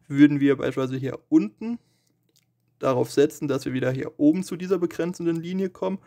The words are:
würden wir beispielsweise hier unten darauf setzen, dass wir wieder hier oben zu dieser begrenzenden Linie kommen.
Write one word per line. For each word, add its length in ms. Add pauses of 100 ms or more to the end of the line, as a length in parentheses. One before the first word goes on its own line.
würden 320
wir 180
beispielsweise 420
hier 200 (100)
unten 480 (1040)
darauf 320
setzen, 360
dass 180
wir 80
wieder 180
hier 280
oben 240
zu 120
dieser 240
begrenzenden 560
Linie 340
kommen. 380